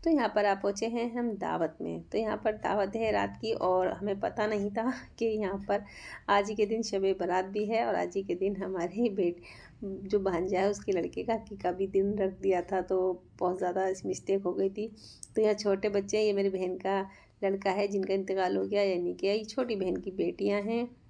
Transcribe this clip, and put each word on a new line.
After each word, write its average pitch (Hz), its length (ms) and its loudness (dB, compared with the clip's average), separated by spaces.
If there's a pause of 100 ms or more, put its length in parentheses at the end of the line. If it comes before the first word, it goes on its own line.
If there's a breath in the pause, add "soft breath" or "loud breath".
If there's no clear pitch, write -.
तो 330 80 4
यहाँ 254 180 4
पर 208 160 4
आप 196 160 4
पहुँचे 202 260 0
हैं 233 240 0
हम 240 220 -2
दावत 165 480 -2
में। 170 220 -4
तो - 140 -4
यहाँ 214 200 0
पर 214 180 0
दावत 202 400 0
है 220 160 0
रात 202 260 0
की 220 220 -2
और 185 300 4
हमें 202 300 -2
पता 208 280 0
नहीं 208 240 0
था 226 120 -2 (200)
<laughs> - 160 -20
कि 233 80 0
यहाँ 208 300 0 (120)
पर 202 140 0 (460 loud breath)
आज 202 200 4
ही 214 60 -4
के 214 100 4
दिन 220 180 0
शब 196 220 0 (140)
बारात 185 280 0
भी 208 180 -2
है 226 200 2
और 202 100 0
आज 175 200 -2
ही 196 80 0
के 180 120 -2
दिन 190 200 0
हमारे 190 560 0
बेट-, 175 300 0 (420 loud breath)
जो 196 380 -2
भांजा 185 380 0
है 196 100 4
उसके 202 220 -2
लड़के 175 320 -2
का 233 100 0
हकीका 202 380 -4
भी 190 160 -2
दिन 196 300 2
रख 190 220 -2
दिया 190 240 2
था। 185 200 -2
तो 185 160 0 (400)
बहुत 180 180 0
ज़्यादा 185 300 0
इस 185 180 -4
मिस्टेक 196 380 0
हो 180 100 0
गई 196 160 0
थी। 214 180 -6 (480 loud breath)
तो 220 60 4
यहाँ 214 140 6
छोटे 208 340 0
बच्चे 202 280 0
हैं, 214 80 4
ये 208 80 4
मेरी 196 180 2
बहन 185 260 -2
का 190 220 0 (440 loud breath)
लड़का 196 280 0
है 202 160 0
जिनका 196 260 0
इंतकाल 190 440 0
हो 190 80 2
गया, 202 180 2
यानी 180 300 0
कि 190 140 -2
ये 214 180 0
छोटी 233 320 -2
बहन 185 200 0
की 185 160 -6
बेटियाँ 196 500 0
हैं। 233 240 -2 (220)